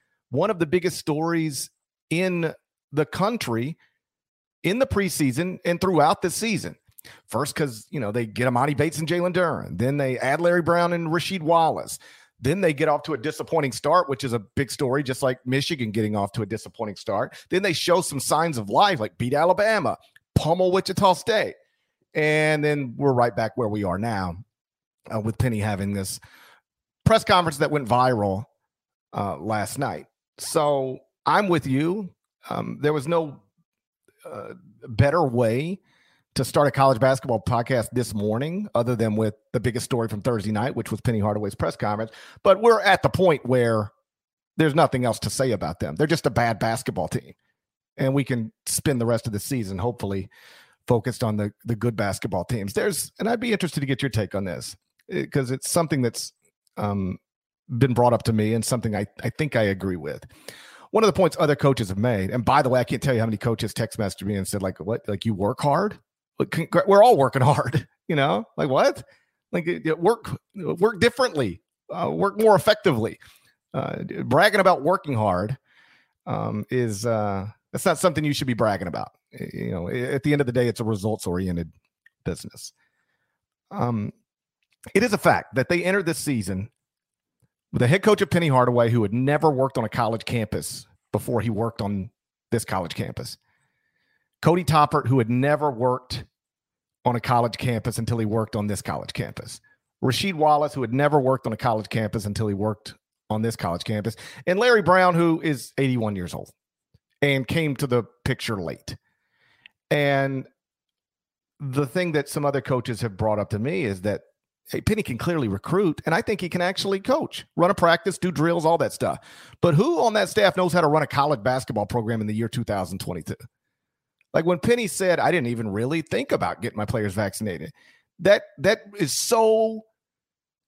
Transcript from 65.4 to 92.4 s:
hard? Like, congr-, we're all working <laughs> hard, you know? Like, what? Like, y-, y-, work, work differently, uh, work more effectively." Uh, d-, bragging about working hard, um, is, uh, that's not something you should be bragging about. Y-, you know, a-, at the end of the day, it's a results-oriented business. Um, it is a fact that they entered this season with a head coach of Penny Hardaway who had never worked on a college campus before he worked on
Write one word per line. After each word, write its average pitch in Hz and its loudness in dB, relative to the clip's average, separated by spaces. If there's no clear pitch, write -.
hard? 160 0
Like, - -2
congr-, - 0
we're 202 8
all 233 10
working 135 4
<laughs> 135 6
hard, 127 -2
you 160 0
know? 170 2
Like, 151 0
what? 156 2
Like, 165 -2
y-, 170 -2
y-, 160 0
work, 196 -2
work 175 -2
differently, 175 0
uh, 175 -4
work 185 -2
more 214 6
effectively." 139 2
Uh, - -6
d-, - -8
bragging 180 4
about 175 6
working 160 0
hard, 107 0
um, 107 -4
is, 113 -2
uh, 104 -2
that's - -4
not 175 2
something 156 2
you 147 2
should 135 -4
be 123 0
bragging 101 0
about. 55 -8
Y-, - -10
you - -6
know, 87 -6
a-, 123 -4
at 135 -4
the 147 4
end 143 2
of 135 2
the 123 -4
day, 120 2
it's 117 -2
a - -2
results-oriented 92 -2
business. - -10
Um, 120 -4
it 214 4
is 226 0
a 185 2
fact 110 2
that 131 0
they 175 0
entered 190 0
this 160 -2
season 101 -4
with - 2
a 123 4
head 185 4
coach 208 6
of 185 -2
Penny 170 2
Hardaway 123 4
who 117 4
had 101 0
never 147 2
worked 135 0
on 117 0
a 107 -4
college 113 -2
campus - -6
before 120 -2
he 104 -2
worked 110 -2
on 101 -4